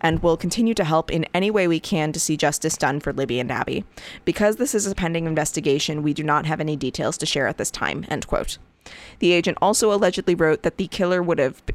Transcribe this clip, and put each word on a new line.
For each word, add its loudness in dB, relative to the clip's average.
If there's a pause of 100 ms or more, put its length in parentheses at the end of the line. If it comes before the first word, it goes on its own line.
and 0
will 4
continue 0
to 0
help 0
in 0
any 2
way 2
we 2
can -2
to -6
see 0
justice 0
done 0
for -4
Libby -2
and -4
Abby. -4 (400)
Because 2
this 0
is 0
a -4
pending -2
investigation, 0
we 0
do -4
not 2
have -2
any -2
details -4
to -4
share 0
at -2
this -4
time," -4
end -6
quote. -4 (640)
The 4
agent 2
also 4
allegedly 2
wrote 4
that 0
the -4
killer 0
would 2
have 0
b-, -6